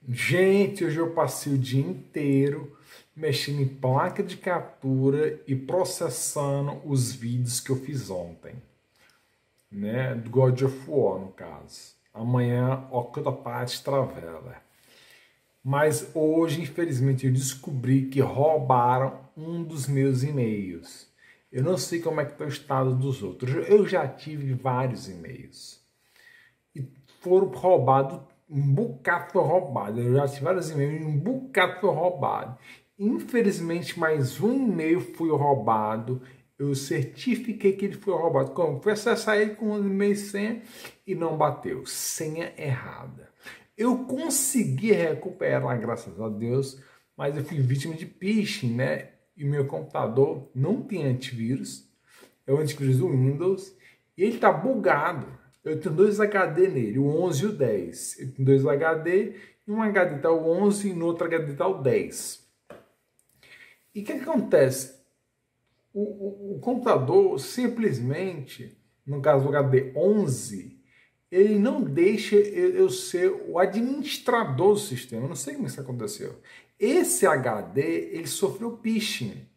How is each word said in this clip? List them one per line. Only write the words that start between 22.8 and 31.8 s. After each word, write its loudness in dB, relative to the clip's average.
dos -2
outros. -6
Eu 8
já 0
tive -6
vários -2
e-mails. -18
E -10
foram 4
roubados 4
um 2
bocado 0
foi 4
roubado. 0
Eu 2
já 4
tive -6
vários 0
e-mails, -2
um 0
bocado -2
foi 2